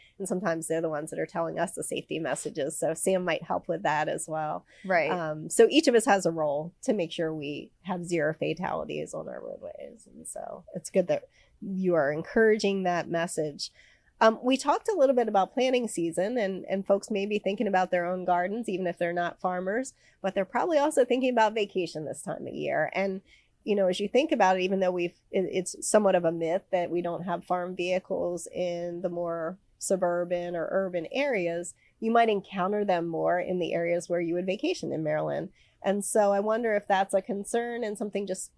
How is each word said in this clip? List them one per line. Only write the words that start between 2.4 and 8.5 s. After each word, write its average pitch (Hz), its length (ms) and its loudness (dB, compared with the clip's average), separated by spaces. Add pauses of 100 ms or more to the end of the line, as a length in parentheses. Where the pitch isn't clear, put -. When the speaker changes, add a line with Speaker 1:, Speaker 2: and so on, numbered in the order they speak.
Speaker 1:
So 160 140 0
Sam 185 320 0
might 165 180 -2
help - 240 -4
with 170 180 -4
that 151 240 0
as 156 200 -4
well. 156 380 -6 (180)
Speaker 2:
Right. 170 260 2
Speaker 1:
Um, 160 380 -4
so 226 220 6
each 294 180 4
of 240 60 4
us 220 100 6
has 196 220 2
a 202 40 4
role 156 520 -2
to 262 100 0
make 180 180 -2
sure 160 240 -2
we 147 360 -8 (120)
have 180 220 -6
zero 160 340 0
fatalities 151 760 -4